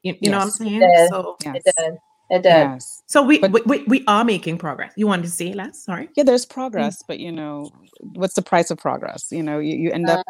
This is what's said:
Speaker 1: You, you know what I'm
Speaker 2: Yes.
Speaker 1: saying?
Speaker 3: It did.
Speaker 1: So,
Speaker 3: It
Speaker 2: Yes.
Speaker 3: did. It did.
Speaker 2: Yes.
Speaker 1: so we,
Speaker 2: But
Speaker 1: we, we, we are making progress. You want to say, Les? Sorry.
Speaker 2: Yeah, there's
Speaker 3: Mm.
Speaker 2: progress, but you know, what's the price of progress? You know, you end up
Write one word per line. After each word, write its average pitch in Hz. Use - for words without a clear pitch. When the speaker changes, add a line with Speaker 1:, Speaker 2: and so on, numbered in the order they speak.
Speaker 1:
You, 185
you 202
know 202
what 196
I'm 202
Speaker 2:
Yes. 208
Speaker 1:
saying? 214
Speaker 3:
It 175
did. 170
Speaker 1:
So, 180
Speaker 3:
It -
Speaker 2:
Yes. 185
Speaker 3:
did. 165
It 180
did. 180
Speaker 2:
Yes. 139
Speaker 1:
so 285
we, 277
Speaker 2:
But 196
Speaker 1:
we, 220
we, 269
we 262
are 214
making 175
progress. 156
You 208
want 185
to 170
say, 175
Les? 202
Sorry. 208
Speaker 2:
Yeah, 294
there's 247
Speaker 3:
Mm. -
Speaker 2:
progress, 214
but -
you 170
know, 147
what's 185
the 196
price 170
of 160
progress? -
You 165
know, 151
you 156
end 170
up 175